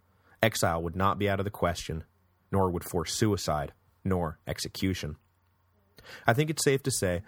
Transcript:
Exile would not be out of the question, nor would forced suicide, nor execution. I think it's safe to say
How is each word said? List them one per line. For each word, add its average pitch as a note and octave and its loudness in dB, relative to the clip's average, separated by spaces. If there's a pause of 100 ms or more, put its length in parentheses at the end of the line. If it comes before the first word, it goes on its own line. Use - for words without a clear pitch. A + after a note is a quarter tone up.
(440)
Exile F2 2
would E2+ -4
not G2 2
be G2+ 0
out G2 0
of G2 -2
the G#2 -6
question, D#2+ -2 (480)
nor F#2+ 4
would F2 -4
forced - -4
suicide, E2 0 (300)
nor F2 -2
execution. E2 -4 (1120)
I A#2 8
think D3+ 2
it's D#3+ -2
safe C3+ 2
to C3+ -2
say F#2 0